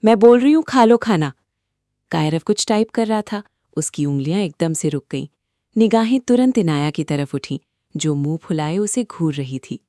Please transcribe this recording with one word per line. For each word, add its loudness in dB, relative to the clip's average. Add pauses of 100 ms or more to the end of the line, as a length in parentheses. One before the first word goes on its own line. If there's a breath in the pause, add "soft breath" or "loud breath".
"मैं 4
बोल 8
रही 4
हूँ, 2
खा 2
लो 6
खाना।" 0 (760)
कायरव -2
कुछ -2
टाइप 0
कर -2
रहा -2
था, -10 (340)
उसकी -4
उंगलियां -2
एकदम -4
से -4
रुक -6
गईं। -8 (500)
निगाहें 2
तुरंत 2
इनाया 0
की -6
तरफ -4
उठीं, -8 (380)
जो -2
मुंह -4
फुलाए -4
उसे -2
घूर -4
रही -8
थी। -12